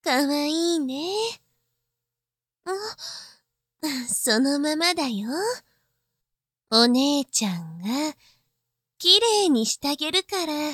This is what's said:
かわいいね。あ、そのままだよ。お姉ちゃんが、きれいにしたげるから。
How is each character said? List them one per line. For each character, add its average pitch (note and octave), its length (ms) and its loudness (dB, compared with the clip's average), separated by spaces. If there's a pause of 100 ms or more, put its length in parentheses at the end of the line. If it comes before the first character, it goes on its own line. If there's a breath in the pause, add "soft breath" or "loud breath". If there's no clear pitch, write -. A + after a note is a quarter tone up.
か C#4+ 220 2
わ D4 220 0
い E4 300 0
い - 20 0
ね。 C#4+ 340 -4 (1500)
あ、 F4 60 -6 (1400 loud breath)
そ A3+ 280 0
の C#4 200 2
ま D4+ 160 -2
ま E4+ 200 0
だ D4+ 120 -2
よ。 G#3+ 220 -4 (1400)
お A#3 160 6
姉 C#4 380 2
ち - 200 -4
ゃ F#3 100 -2
ん E3 220 -12
が、 C4+ 380 -4 (840 soft breath)
き F#4 220 6
れ G#4+ 260 4
い E4+ 60 4
に A3+ 160 4
し - 100 -4
た C#4+ 160 -2
げ D4+ 180 -4
る F#4+ 120 0
か F4+ 240 -4
ら。 D4+ 60 -4 (200)